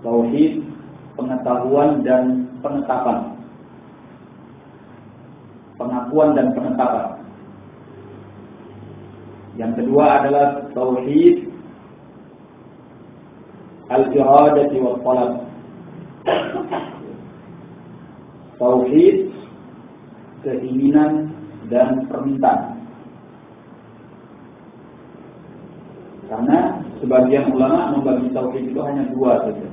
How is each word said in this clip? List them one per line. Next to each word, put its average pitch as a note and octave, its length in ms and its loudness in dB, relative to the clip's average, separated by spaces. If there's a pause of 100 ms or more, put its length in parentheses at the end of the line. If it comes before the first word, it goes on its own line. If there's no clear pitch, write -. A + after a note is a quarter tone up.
Tauhid A#2 560 2 (560)
pengetahuan B2+ 880 0
dan B2+ 400 2 (160)
penetapan. C3+ 720 -2 (2500)
Pengakuan B2+ 560 2
dan B2 240 2
penetapan. B2 520 -2 (2500)
Yang A#2 240 -4
kedua C#3 400 4
adalah C#3+ 480 2
tauhid B2+ 800 2 (2500)
al-iradati C#3 880 6
wal B2 240 0
talab. B2 400 0 (3250)
Tauhid F#4+ 680 4 (1160)
keinginan C#3 880 0 (400)
dan C3 380 2
permintaan. - 680 -2 (3500)
Karena A#3+ 540 -2 (180)
sebagian B2+ 540 2
ulama C3+ 420 0
membagi B2+ 380 -2
tauhid B2+ 400 -6
itu D3+ 80 -4
hanya C#3 340 -4
dua B2 300 2
saja. G#2 280 -8